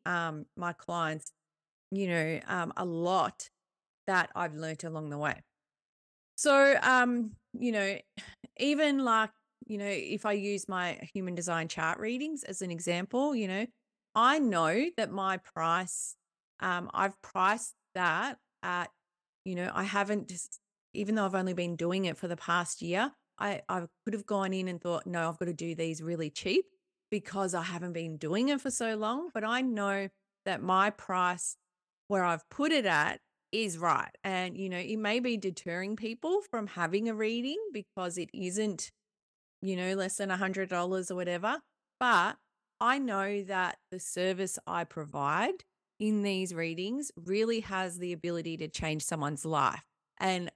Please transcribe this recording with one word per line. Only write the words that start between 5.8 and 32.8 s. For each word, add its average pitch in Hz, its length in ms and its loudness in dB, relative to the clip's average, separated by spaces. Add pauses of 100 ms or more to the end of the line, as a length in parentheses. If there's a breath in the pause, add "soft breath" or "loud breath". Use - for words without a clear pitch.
So, 277 440 8
um, 247 500 4 (260)
you 240 140 2
know, 196 260 0 (600 loud breath)
even, 285 420 4
like, 226 320 4 (340)
you 208 120 -6
know, 202 100 -4
if 196 380 -4
I 208 80 2
use 196 340 -2
my 180 320 -2 (140)
human 185 200 -2
design 170 340 -2
chart 160 320 -2
readings 262 440 -4
as - 180 -8
an 180 100 -4
example, 190 640 0
you 214 120 0
know, 196 180 -2 (480)
I 262 260 6
know 208 580 4
that 226 140 0
my 190 260 0
price, 170 800 -2 (440)
um, 180 340 -2
I've 196 280 0
priced 202 520 2 (220)
that 185 420 2 (240)
at, 180 300 -2 (540)
you 185 100 -4
know, 175 180 -2
I 190 100 0
haven't 202 460 0
just, - 300 -10 (340)
even 214 220 -2
though 208 100 2
I've 190 100 0
only 185 180 0
been 175 220 -2
doing 180 300 0
it 160 120 -2
for - 100 -6
the 170 100 -4
past 170 440 0
year, 185 300 0 (260)
I, 202 300 -2
I 180 180 -4 (200)
could 214 80 -2
have 208 120 -6
gone 190 280 0
in 185 160 -2
and 175 120 -6
thought, 175 240 -2
"No, 170 220 0
I've 165 100 -4
gotta 175 160 -4
do 170 220 -6
these 160 260 -4
really 160 280 -4
cheap 269 360 0 (460)
because 196 420 -2
I 170 100 -2
haven't 175 280 -6
been 165 260 -6
doing 190 300 0
it 285 140 0
for 262 100 -4
so 226 240 0
long." 240 380 -2
But 214 100 -2
I 233 160 0
know 202 480 0 (380)
that 185 160 0
my 190 280 6
price 180 680 0 (500)
where 190 160 2
I've 170 260 0
put 302 220 0
it 269 140 4